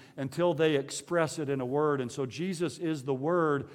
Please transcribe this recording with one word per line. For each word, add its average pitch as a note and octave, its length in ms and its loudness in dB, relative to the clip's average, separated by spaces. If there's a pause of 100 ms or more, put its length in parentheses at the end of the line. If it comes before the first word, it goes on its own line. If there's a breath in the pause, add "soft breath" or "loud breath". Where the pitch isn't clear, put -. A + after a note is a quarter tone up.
(180 loud breath)
until D#3+ 360 0
they D#3 220 4
express D#3 640 0
it D3 80 -4
in C#3 140 0
a B2 40 -2
word. C#3+ 360 2
And A#2+ 100 -4
so C#3 140 -4
Jesus D#3+ 540 -4
is D#3+ 240 -4
the C#3 100 0
Word. D3+ 600 2